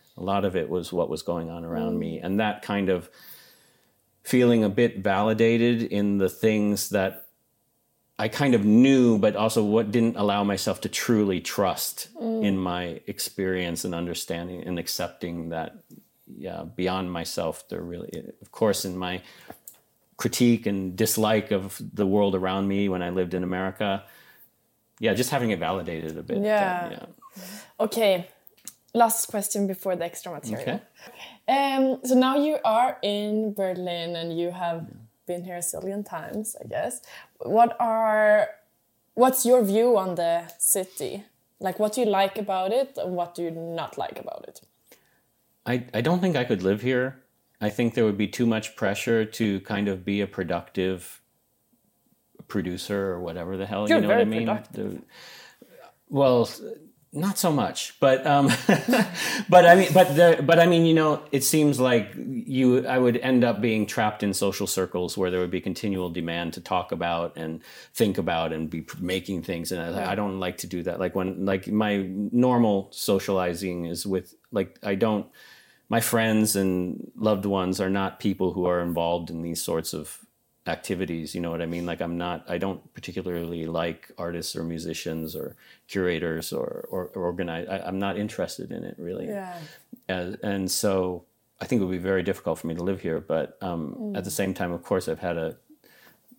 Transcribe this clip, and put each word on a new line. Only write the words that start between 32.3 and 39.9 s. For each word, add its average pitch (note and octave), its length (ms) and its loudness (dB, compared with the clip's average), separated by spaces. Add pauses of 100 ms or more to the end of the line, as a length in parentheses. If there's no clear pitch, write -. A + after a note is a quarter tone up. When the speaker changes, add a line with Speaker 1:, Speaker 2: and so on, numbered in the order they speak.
Speaker 2:
you D4 300 2
are A3+ 360 2
in G#3 520 -2
Berlin F3+ 640 -4
and E3 200 -6
you E3+ 140 -2
have E3+ 380 -6
Speaker 1:
Yeah. - 60 -20 (300)
Speaker 2:
been F3 200 -6
here F3+ 100 -10
a F3 60 -8
zillion G3 420 -6
times, G3+ 560 -10
I - 80 -14
guess. G3 340 -6 (360)
What A#3 420 2
are, G#3+ 680 4 (640)
what's B3+ 320 2
your B3 180 6
view A3 340 4